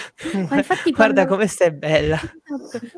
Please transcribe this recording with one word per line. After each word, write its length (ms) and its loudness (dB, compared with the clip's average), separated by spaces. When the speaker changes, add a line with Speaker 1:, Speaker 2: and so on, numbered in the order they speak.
Speaker 1:
<laughs> 260 -4
Ma 80 0
infatti 340 0
Speaker 2:
<laughs> 40 0
Guarda 320 4
Speaker 1:
quando 100 0
Speaker 2:
come 120 2
sei 240 2
bella. 440 0
Speaker 1:
Esatto. 640 -10